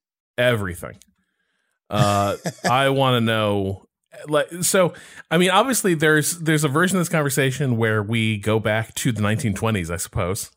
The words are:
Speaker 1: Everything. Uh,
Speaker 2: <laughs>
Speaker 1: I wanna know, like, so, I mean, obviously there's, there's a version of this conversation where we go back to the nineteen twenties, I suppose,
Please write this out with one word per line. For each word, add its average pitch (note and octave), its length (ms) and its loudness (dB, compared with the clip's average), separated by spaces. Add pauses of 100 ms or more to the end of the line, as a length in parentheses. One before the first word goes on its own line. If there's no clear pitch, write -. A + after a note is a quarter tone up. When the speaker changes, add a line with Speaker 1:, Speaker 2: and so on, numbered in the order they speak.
(380)
Speaker 1:
Everything. G2+ 580 -2 (920)
Uh, G2+ 460 2 (140)
Speaker 2:
<laughs> - 140 -12
Speaker 1:
I C3+ 240 2
wanna C3 320 2
know, G#2 640 0 (400)
like, D3+ 220 0 (140)
so, F3+ 320 2 (360)
I D#3+ 80 2
mean, F3+ 120 4
obviously G#3 440 2
there's, D#3 440 2
there's D#3 260 2
a D3+ 40 0
version F3 280 2
of F3+ 60 0
this - 80 -4
conversation C3+ 640 0
where A2 260 0
we A2 360 -2
go G#2+ 200 0
back A2 380 -2
to C3 160 -2
the G#2+ 80 -6
nineteen G#2+ 340 0
twenties, G2 360 -2
I F2 60 -4
suppose, - 600 -6